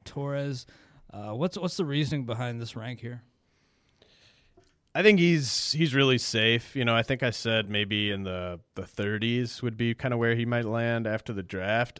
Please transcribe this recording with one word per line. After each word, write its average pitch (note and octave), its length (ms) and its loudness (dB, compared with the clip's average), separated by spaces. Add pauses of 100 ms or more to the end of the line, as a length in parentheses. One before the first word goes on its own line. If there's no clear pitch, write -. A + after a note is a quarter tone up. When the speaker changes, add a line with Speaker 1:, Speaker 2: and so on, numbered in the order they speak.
Speaker 1:
Torres. C#3 600 -6 (460)
Uh, G#2 200 -10
what's, E3 260 -2
what's F3 180 -4
the F#3+ 80 0
reasoning C#3+ 420 0
behind A#2 340 -4
this A2+ 160 -10
rank A2+ 240 -10
here? A#2+ 220 -12 (1700)
Speaker 2:
I E3 80 2
think G#3 160 10
he's, E3 540 4
he's D3+ 240 2
really C3+ 220 6
safe. A#2 580 0
You B2+ 80 0
know, A#2 100 4
I A#2 80 4
think C3+ 220 -2
I A#2+ 60 2
said A2 380 0
maybe G#2 440 0
in G2 100 -4
the, F2+ 380 -6 (160)
the F#2+ 100 -10
thirties A2+ 760 -4
would A#2 140 -4
be A#2 180 0
kinda B2 220 -4
where A#2 200 2
he A#2 100 0
might A#2+ 200 0
land A#2 420 -2
after A2 240 -4
the G2 100 -6
draft, G2+ 580 -2